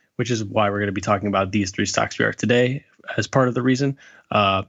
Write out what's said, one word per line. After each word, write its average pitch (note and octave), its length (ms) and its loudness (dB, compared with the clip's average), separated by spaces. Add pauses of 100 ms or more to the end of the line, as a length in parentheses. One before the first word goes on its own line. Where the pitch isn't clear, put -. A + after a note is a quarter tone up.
(160)
which B2 160 -2
is A2 120 -2
why G#2 260 0
we're G2+ 100 -2
gonna G2+ 120 -2
be G2+ 100 -4
talking G#2 260 0
about F#2+ 240 0
these G2+ 180 0
three G#2 160 -2
stocks - 320 -2
we - 80 2
are - 80 0
today B2 500 0 (340)
as G#2 100 -2
part B2+ 200 2
of A#2+ 60 0
the B2+ 80 -2
reason. C3 340 2 (360)
Uh, G2 380 2